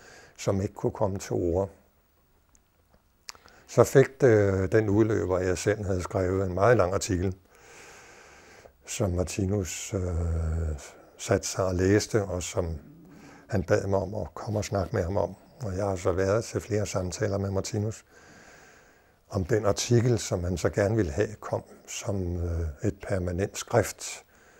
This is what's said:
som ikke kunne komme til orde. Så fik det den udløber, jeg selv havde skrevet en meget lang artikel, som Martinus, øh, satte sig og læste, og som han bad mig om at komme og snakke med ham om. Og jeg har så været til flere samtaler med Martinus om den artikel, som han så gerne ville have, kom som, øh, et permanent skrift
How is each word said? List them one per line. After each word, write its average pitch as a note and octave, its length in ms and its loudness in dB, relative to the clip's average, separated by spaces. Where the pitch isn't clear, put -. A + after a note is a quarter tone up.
som G2 240 -2
ikke G#2 120 -4
kunne - 180 -4
komme G2 260 -2
til - 160 -8
orde. F#2+ 380 0
Så - 160 6
fik - 380 4
det G2 500 4
den A2 180 4
udløber, G2 500 2
jeg F#2 180 0
selv G#2 280 0
havde F#2 160 0
skrevet F#2+ 460 0
en F2+ 60 -4
meget G#2 240 6
lang F#2 160 2
artikel, F#2+ 420 0
som G#2 240 -2
Martinus, F#2 840 -2
øh, F#2+ 80 -2
satte - 300 0
sig - 180 -2
og F#2 100 0
læste, G2 480 4
og F2+ 200 -4
som E2 360 -4
han F#2+ 140 0
bad G#2 240 0
mig G2 120 0
om F#2 160 -4
at G2 180 -8
komme G#2+ 260 -4
og G2+ 60 -2
snakke G2 300 -2
med G2 80 2
ham F#2+ 140 -2
om. F#2 180 0
Og F#2+ 140 -6
jeg G2+ 80 -2
har G2 100 0
så F#2 160 0
været F#2+ 320 0
til - 180 -6
flere G#2 240 -2
samtaler G2 520 -4
med G2 140 -2
Martinus G#2 540 -4
om F#2+ 160 0
den G#2+ 200 2
artikel, A2+ 540 4
som F#2 240 -2
han F2 140 0
så G2 120 0
gerne G2+ 260 2
ville F#2 160 2
have, G#2+ 280 -2
kom - 240 -6
som, F#2 500 -4
øh, E2+ 300 -2
et G#2 120 0
permanent F2+ 500 -2
skrift - 680 -2